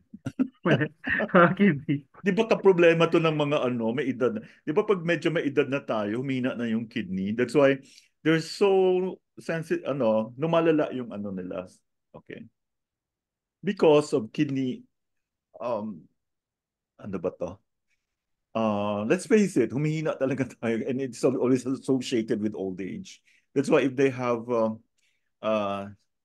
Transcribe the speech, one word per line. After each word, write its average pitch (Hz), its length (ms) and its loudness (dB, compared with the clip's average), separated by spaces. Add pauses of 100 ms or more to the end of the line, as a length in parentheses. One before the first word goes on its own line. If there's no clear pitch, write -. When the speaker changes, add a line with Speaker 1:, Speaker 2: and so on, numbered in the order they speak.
(220)
Speaker 1:
<laughs> - 440 -6
mali. 151 280 2 (400)
Ah, 180 240 8
kidney. 151 480 2 (160)
Speaker 2:
Di 196 160 0
ba 220 80 2
kaproblema 170 640 6
to 170 80 4
ng 160 160 2
mga 147 240 0 (160)
ano, 113 160 -2
may 127 240 -2
edad 113 240 0
na? 110 80 -12 (160)
Di - 80 -10
ba 190 160 0
pag 196 160 0
medyo 160 320 0
may 143 160 -2
edad 139 160 2
na 127 160 -4
tayo, 110 400 -2
humina 131 320 -2
na 117 160 -4
yung 113 160 -2
kidney? 95 480 -4
That's 120 240 0
why 135 240 4 (400)
there's 160 320 0
so 185 640 2 (240)
Sensi-, 165 420 -6
ano, 113 540 0
lumalala 165 560 2
yung 123 160 -8
ano 101 240 -8
nila. 90 320 -8 (480)
Okay. - 320 -18 (1200)
Because 156 480 4
of 113 180 -2
kidney, 131 540 -2 (760)
um, 107 460 -6 (960)
ano 95 160 -8
ba 87 200 -6
to? 87 200 -10 (960)
Uh, 104 560 -2
let's 180 180 0
face 208 300 4
it, 117 160 2
humihina 156 480 -2
talaga 135 240 -2 (100)
<laughs> - 60 -20
tayo, 113 240 -2
and 131 160 -4
it's 135 240 -8
al-, 131 160 2
always 123 260 2
associated 120 760 -2
with 107 120 -2
old 95 280 -6
age. - 420 -12 (320)
That's 139 140 0
why 143 180 4
if 127 80 -4
they 139 160 4
have, 120 380 -2
uh, 110 260 0 (680)
uh, 101 500 -2 (340)